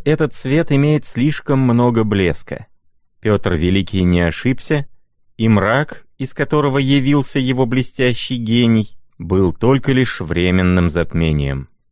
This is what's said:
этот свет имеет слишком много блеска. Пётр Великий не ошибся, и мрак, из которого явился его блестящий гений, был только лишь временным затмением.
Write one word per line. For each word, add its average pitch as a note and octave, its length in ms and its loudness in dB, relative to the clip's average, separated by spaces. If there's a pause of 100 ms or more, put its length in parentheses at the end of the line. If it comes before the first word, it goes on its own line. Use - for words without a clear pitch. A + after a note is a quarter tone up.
этот D3+ 300 0
свет D3+ 360 -2
имеет D3 340 2
слишком C#3 540 -2
много A#2+ 440 2
блеска. G2 640 -2 (540)
Пётр G2+ 340 0
Великий F#2 480 0
не F2 180 4
ошибся, C3 680 -2 (480)
и A2+ 140 0
мрак, A2 560 0 (120)
из C3+ 160 -8
которого C#3+ 440 0
явился C#3 640 0
его B2+ 260 0
блестящий B2+ 680 -2
гений, A2+ 640 0 (200)
был F#2 340 0
только C3 400 0
лишь B2+ 280 0
временным F2+ 720 0
затмением. D2+ 760 -2 (240)